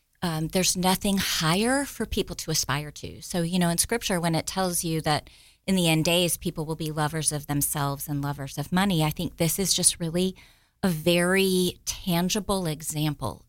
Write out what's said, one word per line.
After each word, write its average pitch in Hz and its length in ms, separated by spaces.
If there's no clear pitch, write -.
um, 160 280
there's 185 280
nothing 185 400
higher 202 680
for 226 200
people - 320
to - 140
aspire 147 400
to. - 300
So, 180 200
you 175 180
know, 175 100
in 170 80
Scripture, 196 420
when 165 160
it 156 120
tells 180 360
you 160 180
that 151 280
in 190 80
the 175 140
end 160 160
days, 175 320
people 165 280
will 160 100
be 156 160
lovers 151 400
of 147 160
themselves 143 600
and 143 140
lovers 139 360
of 147 140
money, 180 320
I 151 60
think - 280
this 165 220
is 190 140
just - 260
really 180 360
a 196 60
very 180 960
tangible 185 800
example 151 840